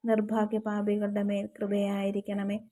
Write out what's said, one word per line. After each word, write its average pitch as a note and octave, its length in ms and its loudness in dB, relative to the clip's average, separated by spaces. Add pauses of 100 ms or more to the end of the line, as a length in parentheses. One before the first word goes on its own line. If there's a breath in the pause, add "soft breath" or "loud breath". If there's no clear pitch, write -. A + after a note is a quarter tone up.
നിർഭാഗ്യ G#3+ 560 2
പാപികളുടെ G#3 640 0
മേൽ G3+ 240 0
കൃപയായിരിക്കണമേ. G3+ 1080 -2 (140)